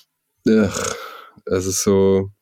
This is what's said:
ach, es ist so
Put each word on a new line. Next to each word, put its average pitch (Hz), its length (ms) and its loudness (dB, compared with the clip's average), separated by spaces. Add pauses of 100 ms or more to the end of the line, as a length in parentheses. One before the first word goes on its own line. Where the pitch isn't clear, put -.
(480)
ach, - 460 2 (520)
es 92 200 -2
ist 95 180 -4
so 98 460 2 (120)